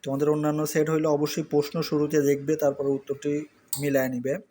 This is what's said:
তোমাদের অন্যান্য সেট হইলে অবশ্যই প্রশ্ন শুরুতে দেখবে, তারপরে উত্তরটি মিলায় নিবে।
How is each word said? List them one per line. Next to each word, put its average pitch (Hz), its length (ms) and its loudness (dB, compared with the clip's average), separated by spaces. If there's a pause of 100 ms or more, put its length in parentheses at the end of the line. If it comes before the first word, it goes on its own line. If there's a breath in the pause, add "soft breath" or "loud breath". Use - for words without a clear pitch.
তোমাদের 139 300 0
অন্যান্য 151 260 0 (120)
সেট 156 200 2
হইলে 156 240 2
অবশ্যই 151 360 -2
প্রশ্ন 147 300 2
শুরুতে 151 360 0 (100)
দেখবে, 139 240 0 (100)
তারপরে 139 340 0
উত্তরটি 139 360 -6 (480)
মিলায় 135 340 2
নিবে। 127 200 -4 (160)